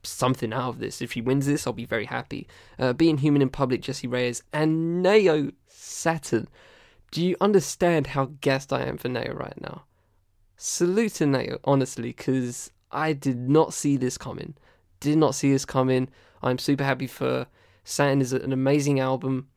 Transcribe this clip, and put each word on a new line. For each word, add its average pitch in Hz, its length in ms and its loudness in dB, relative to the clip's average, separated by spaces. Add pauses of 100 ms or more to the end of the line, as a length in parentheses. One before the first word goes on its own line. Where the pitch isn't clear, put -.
something 127 480 -2
out 127 180 -4
of 120 100 -12
this. 104 220 -8
If 120 120 -10
she 120 80 -6
wins 135 240 0
this, 143 200 -2
I'll 120 80 -2
be 113 120 -10
very 110 200 -4
happy. - 420 -6 (300)
Uh, 127 140 0
Being 156 280 2
Human 147 220 4
in 131 80 4
Public, 127 320 -2
Jessie 131 260 -8
Reyez, 123 340 -2 (100)
and 160 500 0
Nao 185 500 6 (160)
Saturn. - 800 -4 (640)
Do 165 140 0
you 185 140 2
understand 175 680 4
how 139 240 -2 (100)
gassed 135 320 0
I 127 80 0
am 131 160 -6
for - 100 -8
Nao 120 240 -4
right - 300 -10
now? - 220 -14 (800)
Salute 196 520 0
to 160 100 0
Nao, 139 380 0
honestly, 127 500 0
'cause 127 560 -4 (220)
I 156 220 -2
did 127 360 -2
not 151 240 4
see 143 240 0
this 127 220 -4
coming. - 360 -12 (440)
Did 151 180 0
not 143 160 6
see 139 180 2
this 135 140 2
coming. 131 420 2 (360)
I'm 127 160 0
super 143 240 0
happy 131 240 -2
for 127 400 -4 (360)
Saturn. 139 380 2
Is 127 100 0
an 131 220 -2
amazing 135 460 2
album. 131 580 -2